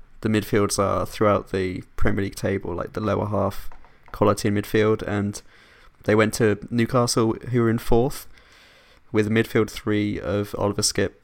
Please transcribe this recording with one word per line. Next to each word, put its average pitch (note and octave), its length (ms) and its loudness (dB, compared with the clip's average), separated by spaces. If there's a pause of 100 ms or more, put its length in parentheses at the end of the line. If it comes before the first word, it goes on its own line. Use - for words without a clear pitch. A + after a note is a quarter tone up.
(220)
the A2 80 -2
midfields G#2 480 0
are G2 280 0
throughout - 460 0
the F#2 320 -4 (120)
Premier G#2 300 2
League - 100 -10
table, G2 380 -4
like, - 200 -8
the - 80 -8
lower G2+ 260 -2
half G2 420 -2 (420)
quality G#2 380 2
in G2+ 60 0
midfield, G#2+ 480 0
and G2+ 380 -4 (600)
they A2 120 2
went A2 180 4
to G#2+ 260 2 (100)
Newcastle, A#2 640 2 (180)
who B2 100 2
were A#2 80 4
in A2+ 80 0
fourth, A#2+ 500 2 (840)
with G#2+ 140 2
a - 20 -2
midfield A2 400 2
three G#2 500 -2
of G#2 380 -4
Oliver G2+ 240 -2
Skipp, G2 300 0 (120)